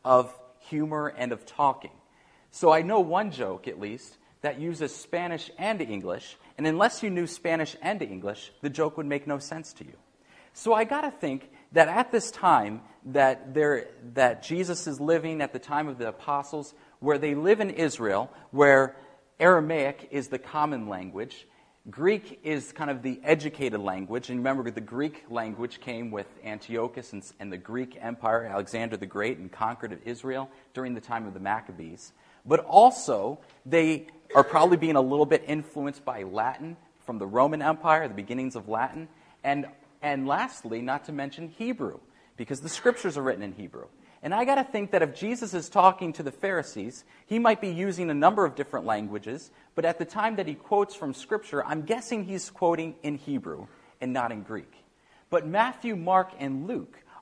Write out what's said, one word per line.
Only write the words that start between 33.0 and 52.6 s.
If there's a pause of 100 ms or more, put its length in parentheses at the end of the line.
they (260)
are
probably
being
a
little
bit
influenced
by
Latin (300)
from
the
Roman
Empire,
the
beginnings
of
Latin. (360)
And, (340)
and
lastly,
not
to
mention
Hebrew, (360)
because
the
scriptures
are
written
in
Hebrew. (380)
And
I
gotta
think
that
if
Jesus
is
talking
to
the
Pharisees, (240)
he
might
be
using
a
number
of
different
languages, (240)
but
at
the
time
that
he
quotes
from
Scripture,
I'm
guessing
he's
quoting